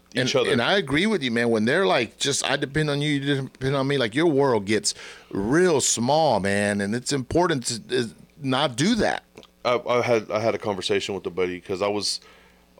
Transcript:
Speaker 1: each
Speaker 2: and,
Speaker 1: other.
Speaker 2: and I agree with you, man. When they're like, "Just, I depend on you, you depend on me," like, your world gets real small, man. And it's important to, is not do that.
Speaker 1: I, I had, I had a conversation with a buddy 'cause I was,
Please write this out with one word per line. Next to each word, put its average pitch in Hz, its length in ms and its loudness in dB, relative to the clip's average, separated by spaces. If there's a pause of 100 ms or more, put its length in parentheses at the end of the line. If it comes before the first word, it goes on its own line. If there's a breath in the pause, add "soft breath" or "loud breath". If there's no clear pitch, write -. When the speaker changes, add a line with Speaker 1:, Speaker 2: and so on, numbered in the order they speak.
(160)
Speaker 1:
each 127 180 0
Speaker 2:
and, - 20 2
Speaker 1:
other. 123 160 2
Speaker 2:
and 123 100 4
I 165 160 2
agree 156 280 0
with 214 160 0
you, 127 100 -2
man. 120 180 2
When 110 160 2
they're 165 200 2
like, 143 320 0
"Just, - 320 -2
I 131 60 2
depend 147 340 -2
on 143 120 -2
you, 151 100 -2
you 139 300 0
depend 131 340 -4
on 135 120 0
me," 143 100 0
like, 117 180 -2
your 165 120 2
world 135 380 2
gets 101 280 0 (360 loud breath)
real 143 520 2
small, 131 580 2
man. 101 400 0
And 101 160 -2
it's 123 160 -6
important 147 540 0
to, 113 160 -6 (120)
is 123 200 -2 (280)
not 131 360 -2
do 196 180 2
that. 101 280 0 (420)
Speaker 1:
I, 120 200 2
I 123 160 2
had, 110 300 0
I 104 80 0
had 110 160 0
a - 20 -2
conversation 101 560 -2
with 92 140 -8
a - 20 -6
buddy 90 300 -2
'cause 92 220 -6
I 101 80 0
was, 101 320 -4 (580 loud breath)